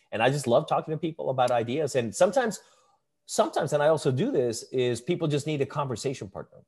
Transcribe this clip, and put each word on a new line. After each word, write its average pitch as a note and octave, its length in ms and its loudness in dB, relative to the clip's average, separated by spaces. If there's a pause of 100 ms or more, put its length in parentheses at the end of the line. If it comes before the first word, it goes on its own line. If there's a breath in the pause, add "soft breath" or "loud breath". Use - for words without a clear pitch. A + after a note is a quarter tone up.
(120)
And G#2 100 -2
I B2 60 6
just C#3 180 0
love B2+ 220 4
talking D#3 240 -2
to D#3+ 60 -4
people D#3 320 -4
about B2+ 200 2
ideas. B2 460 0
And A#2 180 -2
sometimes, F#3 460 2 (640 soft breath)
sometimes, A3+ 480 0
and D3 100 2
I D3 60 6
also D#3 240 2
do E3+ 180 0
this, B2 400 0
is B2 300 0
people F3 280 -2
just C#3+ 180 -2
need D3+ 160 -2
a C3 40 -2
conversation C3 640 -6
partner, E2+ 400 -16